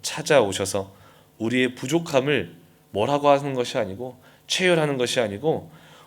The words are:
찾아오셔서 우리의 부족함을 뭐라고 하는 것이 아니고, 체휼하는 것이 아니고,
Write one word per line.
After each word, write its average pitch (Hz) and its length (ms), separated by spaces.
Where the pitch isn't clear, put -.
찾아오셔서 101 920
우리의 127 360
부족함을 139 840
뭐라고 143 380
하는 139 260
것이 123 240
아니고, 113 420
체휼하는 160 520
것이 123 220
아니고, 113 500